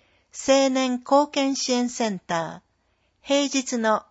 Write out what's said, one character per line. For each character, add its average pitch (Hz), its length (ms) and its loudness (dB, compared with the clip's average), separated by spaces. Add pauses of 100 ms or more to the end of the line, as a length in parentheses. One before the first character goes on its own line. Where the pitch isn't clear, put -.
(320)
青 269 380 2
年 262 300 -2
貢 285 300 2
献 277 260 -2
支 254 180 -4
援 247 160 0
セ 226 200 -4
ン 185 100 -6
タ 165 440 -6
ー。 - 60 -20 (520)
平 285 220 0
日 262 360 -4
の 220 320 0